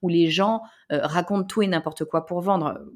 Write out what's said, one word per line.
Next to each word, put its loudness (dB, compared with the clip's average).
où 0
les 4
gens, 0
euh, 0
racontent 0
tout 0
et 2
n'importe -2
quoi -2
pour -4
vendre. 0